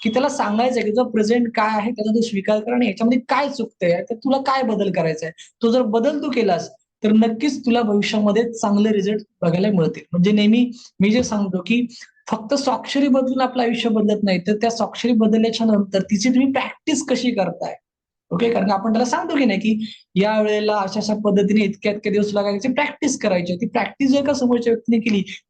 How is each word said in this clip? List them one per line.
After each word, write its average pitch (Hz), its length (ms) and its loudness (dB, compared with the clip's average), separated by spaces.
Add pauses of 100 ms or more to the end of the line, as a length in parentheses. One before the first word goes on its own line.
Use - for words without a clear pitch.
की 220 100 -2
त्याला 262 160 2
सांगायचं 226 520 0
आहे, 202 40 -2
की 214 60 0
तुझा 233 180 0
प्रेझेंट 226 460 2
काय 214 140 0
आहे, 214 220 -2
त्याचा 220 240 -2
तू 226 60 2
स्वीकार 208 400 0
कर 226 120 -6
आणि 247 140 2
याच्यामध्ये 233 340 0
काय 269 280 -2
चुकतंय, 180 640 -2
तर 233 40 -6
तुला 262 220 -2
काय 269 260 0
बदल 202 300 0
करायचा 160 340 -2
आहे. 160 60 -10 (300)
तो 226 80 2
जर 254 120 4
बदल 233 400 0
तू 302 80 -4
केलास, 196 460 0
तर - 360 -2
नक्कीच 226 540 2
तुला 240 160 2
भविष्यामध्ये 208 720 0
चांगले 208 400 0
रिझल्ट 208 300 -2 (200)
बघायला 175 260 0
मिळतील. 170 340 0 (100)
म्हणजे 180 200 4
नेहमी 220 380 4 (300)
मी 202 100 4
जे 247 120 4
सांगतो, 196 380 -2
की 240 260 0 (440)
फक्त 220 240 -4
स्वाक्षरी 269 540 -2
बदलून 262 320 0
आपलं 254 220 -2
आयुष्य 233 260 -2
बदलत 208 340 2
नाही, 185 180 0
तर 208 160 0
त्या 226 140 0
स्वाक्षरी 226 420 -2
बदलल्याच्या 220 540 2
नंतर 196 360 0
तिची 208 260 0
तुम्ही 262 240 2
प्रॅक्टिस - 540 -4
कशी 247 240 0
करताय? 185 460 -4 (540)
ओके, 226 220 0
कारण 196 180 0
आपण 208 220 0
त्याला 233 120 2
सांगतो 330 320 -2
की 277 80 2
नाही, 202 140 2
की 220 360 -2 (200)
या 214 280 2
वेळेला 214 340 0
अशा 196 240 -4
अशा 214 140 -2 (100)
पद्धतीने 202 400 2
इतक्या 202 280 -2
इतक्या 208 200 -4
दिवस 208 140 2
तुला 202 160 -2
करायची 202 300 -2
प्रॅक्टिस 294 460 -2
करायची 180 340 -2
आहे. 180 80 -6
ती - 60 -2
प्रॅक्टिस 254 440 -2
जर 277 160 2
का 294 60 2
समोरच्या 240 400 2
व्यक्तीने 226 280 0
केली, 202 220 0 (280)